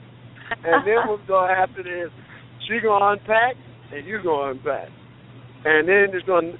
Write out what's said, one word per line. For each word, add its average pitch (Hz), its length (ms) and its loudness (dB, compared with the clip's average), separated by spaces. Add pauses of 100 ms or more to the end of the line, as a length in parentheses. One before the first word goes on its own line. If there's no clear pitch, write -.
(640)
And 175 240 2
then 233 200 2
what's 208 200 -6
gonna 185 260 2
happen 185 320 -2
is 175 240 -8 (560)
she 220 140 -4
gonna 202 400 2
unpack 233 380 2 (340)
and 143 140 -12
you 208 180 -8
gonna 143 280 0
unpack, 131 360 -6 (800)
and 156 200 4
then 196 240 4
there's 185 140 -6
gonna, 175 360 0